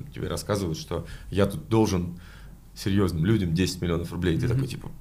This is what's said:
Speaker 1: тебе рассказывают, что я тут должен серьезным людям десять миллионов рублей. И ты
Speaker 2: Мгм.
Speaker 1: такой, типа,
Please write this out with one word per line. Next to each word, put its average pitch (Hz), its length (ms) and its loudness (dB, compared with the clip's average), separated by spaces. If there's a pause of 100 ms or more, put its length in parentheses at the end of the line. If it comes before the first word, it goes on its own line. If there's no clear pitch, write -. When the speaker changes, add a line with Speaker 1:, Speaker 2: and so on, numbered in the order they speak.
(140)
Speaker 1:
тебе - 140 -4
рассказывают, 87 500 -2
что 82 280 -6 (240)
я 98 160 4
тут 175 220 -4
должен 98 500 2 (580)
серьезным 90 480 2
людям 98 300 4
десять 90 260 2
миллионов 85 320 0
рублей. 87 240 2
И - 20 2
ты 82 80 0
Speaker 2:
Мгм. 120 80 2
Speaker 1:
такой, 131 140 0
типа, - 200 -8 (120)